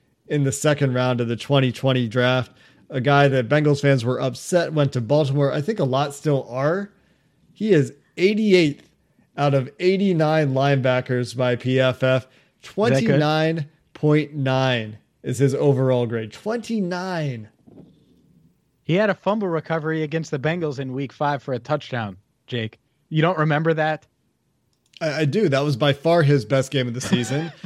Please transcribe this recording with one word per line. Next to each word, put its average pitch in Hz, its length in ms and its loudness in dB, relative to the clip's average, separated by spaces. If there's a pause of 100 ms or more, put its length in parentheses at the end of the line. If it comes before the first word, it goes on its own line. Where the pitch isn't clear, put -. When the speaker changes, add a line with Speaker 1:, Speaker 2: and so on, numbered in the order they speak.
(280)
Speaker 1:
in 147 160 0
the 135 80 0
second 143 420 0
round 127 260 0
of 120 60 -2
the 117 80 -4
twenty 135 380 0
twenty 127 340 0
draft, 123 460 0 (360)
a 139 120 -6
guy 143 260 4
that 131 220 0
Bengals 147 320 2
fans 139 240 2
were 120 160 -2
upset 143 520 -2
went 147 200 0
to 127 80 -2
Baltimore. 139 520 2
I 143 100 -2
think 202 180 -4
a 151 40 0
lot 139 300 -2
still 143 340 -2
are. 151 440 -4 (600)
He 214 200 0
is 139 200 4 (240)
eighty-eighth 185 720 2 (480)
out 143 180 2
of 135 140 0 (120)
eighty-nine 160 720 2
linebackers 127 840 0
by 123 200 0
P 127 240 0
F 131 240 0
F. 131 200 2
Speaker 2:
Is - 40 -20
that - 20 -20 (300)
good? - 140 -20
Speaker 1:
Twenty-nine 156 920 0 (260)
point 151 400 0
nine 131 640 -2 (260)
is 120 140 -6
his 135 180 2
overall 131 500 2
grade. 113 260 -6
Twenty-nine. 180 1160 -6 (1400)
Speaker 2:
He 156 100 -2
had 202 160 2
a 180 40 -2
fumble 202 340 -4
recovery 160 560 -4
against 156 260 -6
the 147 80 -4
Bengals 151 400 -4
in 131 140 -8
week 135 200 -8
five 143 300 -4
for 139 100 -8
a 120 60 -4
touchdown, 117 580 -6 (300)
Jake. 113 320 -8 (300)
You 156 140 0
don't 165 160 2
remember 156 360 2
that? 156 320 -4 (920)
Speaker 1:
I, 156 200 -4
I 160 40 0
do. 170 240 2
That 135 160 2
was 147 120 0
by 143 160 2
far 170 300 2
his 143 220 4
best 135 260 0
game 131 180 -2
of 117 60 -6
the 127 60 -8
season, 131 520 -2 (140)